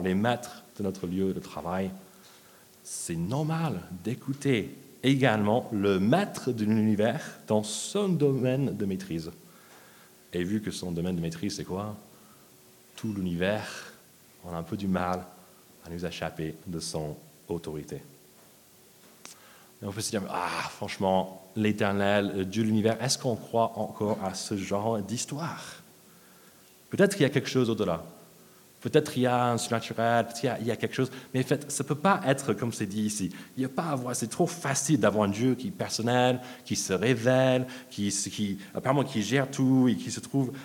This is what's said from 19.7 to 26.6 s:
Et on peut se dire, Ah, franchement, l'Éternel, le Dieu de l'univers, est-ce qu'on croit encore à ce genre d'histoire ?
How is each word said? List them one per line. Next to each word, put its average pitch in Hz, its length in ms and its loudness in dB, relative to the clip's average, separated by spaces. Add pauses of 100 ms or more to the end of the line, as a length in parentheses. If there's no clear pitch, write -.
Et 107 40 -8
on 101 60 -6
peut 104 100 -6
se - 80 -4
dire, 104 200 -2
Ah, 85 420 -4
franchement, 95 840 0
l'Éternel, 101 800 2
le 95 100 0
Dieu 104 180 -2
de 110 40 2
l'univers, 110 340 2
est-ce 135 160 0
qu'on 127 180 -2
croit 113 420 0
encore 104 460 -2
à 95 100 -2
ce - 240 -4
genre 101 420 0
d'histoire ? 120 760 -6 (1160)